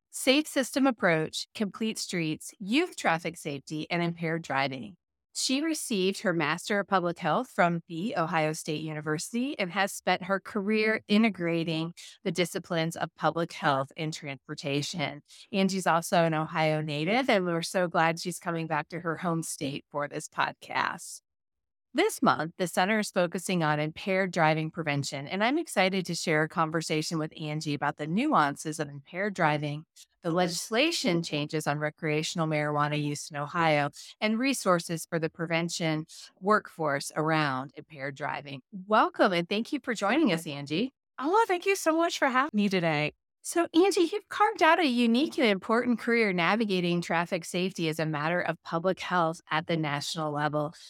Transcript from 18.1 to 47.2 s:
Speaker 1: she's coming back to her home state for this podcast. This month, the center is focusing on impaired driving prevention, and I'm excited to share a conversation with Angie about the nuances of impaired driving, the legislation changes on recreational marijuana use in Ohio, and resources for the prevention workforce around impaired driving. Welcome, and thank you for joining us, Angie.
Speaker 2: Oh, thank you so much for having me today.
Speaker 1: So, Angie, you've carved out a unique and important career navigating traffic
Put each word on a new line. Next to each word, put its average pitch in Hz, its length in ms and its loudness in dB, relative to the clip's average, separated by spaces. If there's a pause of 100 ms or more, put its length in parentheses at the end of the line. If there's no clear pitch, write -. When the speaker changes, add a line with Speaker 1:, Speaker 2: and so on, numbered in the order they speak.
Speaker 1:
she's - 180 -6
coming 165 280 -4
back 156 240 -4
to 165 100 -8
her 165 160 -2
home 165 260 -2
state - 480 -8
for 143 160 -4
this 147 220 -8
podcast. - 920 -4 (720)
This 381 280 2
month, 156 340 2
the 185 100 -2
center 208 340 2
is 202 100 -4
focusing 180 520 0
on 151 160 2
impaired 185 540 -2
driving 156 380 2
prevention, 143 560 -4
and 196 180 -2
I'm 277 140 2
excited 190 480 0
to 170 80 -4
share 156 280 2
a 156 60 0
conversation 160 720 -2
with 156 200 -4
Angie 151 360 -4
about 147 240 -2
the 151 80 -6
nuances 160 720 0
of 147 80 -6
impaired 175 460 -6
driving, 151 500 0 (380)
the 170 80 -2
legislation 180 920 2
changes 151 440 -4
on 147 120 2
recreational 156 680 -2
marijuana 151 560 0
use 147 280 -4
in 151 60 -12
Ohio, 147 540 2 (320)
and 220 160 0
resources 180 680 0
for 170 140 -4
the 156 100 -2
prevention 165 800 -2 (340)
workforce 165 760 0
around 151 600 0
impaired 143 400 -10
driving. 139 480 -8 (240)
Welcome, 226 480 4
and 170 120 0
thank 214 240 -2
you 294 120 -4
for 247 100 -4
joining 220 400 2
us, 165 140 0
Angie. 151 480 -4 (240)
Speaker 2:
Oh, 370 280 2
thank 349 200 -2
you 392 100 2
so 320 180 0
much 339 240 0
for 285 100 2
having 262 260 0
me 208 160 4
today. 160 420 2 (320)
Speaker 1:
So, 339 300 0
Angie, 349 380 6
you've 415 160 -6
carved 415 340 2
out 330 160 8
a 339 80 4
unique 240 500 2
and 262 120 4
important 233 500 2
career 226 340 2
navigating 180 680 2
traffic 170 440 0